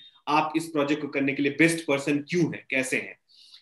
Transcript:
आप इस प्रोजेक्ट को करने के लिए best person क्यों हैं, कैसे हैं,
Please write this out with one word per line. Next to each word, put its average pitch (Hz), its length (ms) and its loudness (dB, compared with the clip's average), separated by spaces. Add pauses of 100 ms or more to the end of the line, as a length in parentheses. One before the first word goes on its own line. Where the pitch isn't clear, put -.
(280)
आप 156 300 2
इस 160 80 -4
प्रोजेक्ट 147 360 0
को 147 60 -6
करने 139 260 -2
के 143 100 -2
लिए 139 80 0
best 165 340 2
person 143 440 0
क्यों 175 140 2
हैं, 101 260 -2
कैसे 131 280 0
हैं, 98 220 -8 (420)